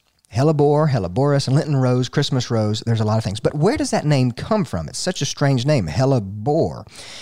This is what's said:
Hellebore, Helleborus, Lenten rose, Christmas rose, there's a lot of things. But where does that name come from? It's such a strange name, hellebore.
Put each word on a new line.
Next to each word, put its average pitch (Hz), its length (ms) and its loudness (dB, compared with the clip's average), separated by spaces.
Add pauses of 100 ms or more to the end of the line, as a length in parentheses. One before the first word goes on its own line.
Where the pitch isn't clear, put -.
(300)
Hellebore, 147 600 2
Helleborus, 131 580 0
Lenten 143 300 2
rose, 127 320 2
Christmas 127 420 -2
rose, 107 340 0
there's 113 140 0
a 110 60 0
lot 107 120 2
of 110 60 0
things. 101 160 -6
But - 160 0
where 196 220 2
does 294 140 -2
that 214 140 0
name 131 260 2
come 208 340 -2
from? 80 240 -6
It's - 100 -10
such - 220 -4
a - 40 -2
strange 135 400 0
name, 135 220 2
hellebore. 107 960 -2 (360)